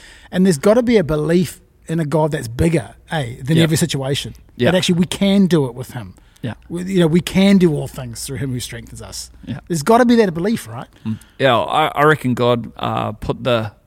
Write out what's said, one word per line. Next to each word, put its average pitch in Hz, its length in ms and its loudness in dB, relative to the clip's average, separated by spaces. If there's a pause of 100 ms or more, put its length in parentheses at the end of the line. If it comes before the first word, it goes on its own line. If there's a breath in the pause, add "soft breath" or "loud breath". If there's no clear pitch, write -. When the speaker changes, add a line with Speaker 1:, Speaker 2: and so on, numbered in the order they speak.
(320 loud breath)
Speaker 1:
And 185 140 2
there's 185 120 4
gotta 208 240 4
be 240 160 2
a 190 60 4
belief 156 560 0 (280)
in 160 120 -2
a 160 60 -2
God 156 260 0
that's 127 160 -8
bigger, 147 480 -2 (160)
eh, 131 300 -6
than 147 160 0
Speaker 2:
Yeah. 160 60 6
Speaker 1:
every 160 140 2
situation. 135 560 -4 (220)
Speaker 2:
Yeah. 120 160 2
Speaker 1:
That 185 60 4
actually 175 220 0
we 180 60 2
can 196 420 2
do 156 180 2
it 120 100 -8
with 127 160 -12
him. 101 240 -14 (260 soft breath)
Speaker 2:
Yeah. 110 120 -8 (160)
Speaker 1:
We, 175 160 -8
you 190 160 0
know, 170 60 4
we 160 140 4
can 196 360 4
do 175 180 4
all 139 140 -6
things 120 360 -12
through 139 120 -8
him 139 140 -6
who 123 100 -6
strengthens 117 400 -14
us. - 280 -16 (140)
Speaker 2:
Yeah. - 240 -10
Speaker 1:
There's 165 160 -4
gotta 226 220 4
be 240 100 4
that 208 180 2
belief, 185 340 -4
right? 113 200 -14 (180)
Speaker 2:
Mm. 110 140 -6 (180)
Yeah, 127 220 4
I, 147 280 0
I - 180 0
reckon 143 280 2
God, 120 440 0
uh, 113 340 -4
put - 320 -8
the 113 300 -2 (140)